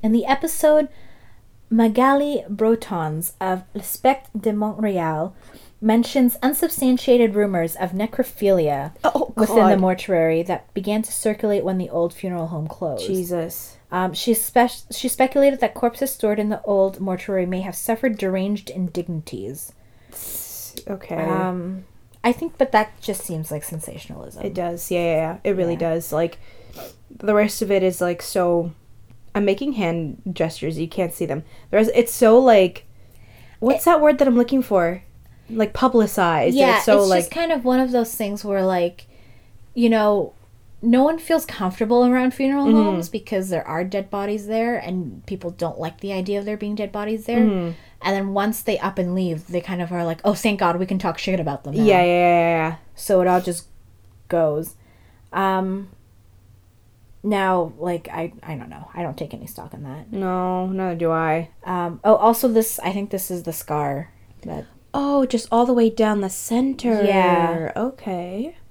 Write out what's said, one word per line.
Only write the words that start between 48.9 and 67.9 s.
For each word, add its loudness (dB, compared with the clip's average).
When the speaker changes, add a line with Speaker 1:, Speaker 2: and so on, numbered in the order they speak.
Speaker 1:
and -2
leave, -2
they -2
kind -6
of -6
are -2
like, -4
"Oh, 2
thank -2
God 2
we 0
can -2
talk -4
shit -2
about -4
them -8
now." 2
Speaker 2:
Yeah, 6
yeah, 6
yeah, -
yeah, 4
yeah. -6
Speaker 1:
So 2
it 4
all 4
just -6
goes. 0
Um, -2
now, 2
like, -4
I, -6
I -10
don't -12
know. -18
I -8
don't -6
take -10
any -16
stock -16
in -14
that. -14
Speaker 2:
No, -2
neither -4
do -2
I. -2
Speaker 1:
Um, -6
oh, 8
also 4
this, 0
I -4
think -6
this -6
is -8
the -8
scar -6
that -10
Speaker 2:
Oh, 2
just -4
all 4
the 2
way 4
down 0
the -4
center. 0
Speaker 1:
Yeah. 2
Speaker 2:
Okay. -6